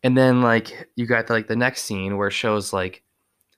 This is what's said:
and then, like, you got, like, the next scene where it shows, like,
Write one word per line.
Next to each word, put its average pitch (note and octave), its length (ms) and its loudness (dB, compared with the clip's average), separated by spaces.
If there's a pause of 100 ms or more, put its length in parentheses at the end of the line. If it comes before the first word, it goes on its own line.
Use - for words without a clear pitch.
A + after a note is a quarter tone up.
and B2+ 160 2
then, B2+ 240 6
like, A2+ 540 0
you A#2+ 100 -4
got, A2+ 240 0
like, A2+ 180 0
the A2+ 80 -4
next B2 280 -2
scene G2 340 -6
where G2+ 120 0
it G2 40 -6
shows, G#2+ 380 -2
like, F#2 320 -6 (540)